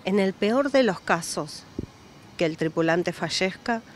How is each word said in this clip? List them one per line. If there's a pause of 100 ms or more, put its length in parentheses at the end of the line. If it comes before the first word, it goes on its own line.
En
el
peor
de
los
casos (720)
que
el
tripulante
fallezca, (140)